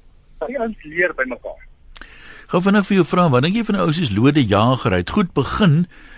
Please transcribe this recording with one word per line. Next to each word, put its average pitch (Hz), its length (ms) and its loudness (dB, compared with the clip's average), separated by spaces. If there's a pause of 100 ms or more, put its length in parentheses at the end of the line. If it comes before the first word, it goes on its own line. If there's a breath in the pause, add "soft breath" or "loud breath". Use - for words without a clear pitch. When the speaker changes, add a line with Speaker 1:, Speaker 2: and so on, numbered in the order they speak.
(480)
Speaker 1:
die 262 120 -8
ouens 226 240 -8
leer 165 300 -4
by 131 100 -6
mekaar. 113 440 -12 (800 loud breath)
Speaker 2:
Gou 175 140 -2
vinnig 196 240 2
vir 202 120 0
jou 175 80 4
vra, 180 240 2
wat 123 120 4
dink 175 140 -2
jy 233 80 -2
van 208 120 -2
'n 190 40 -4
ou 170 140 0
soos 151 180 -2
Lode 131 340 2
Jager? 110 460 2
Hy 92 60 2
het 87 120 -2
goed 202 240 -2
begin, 160 540 2 (300 loud breath)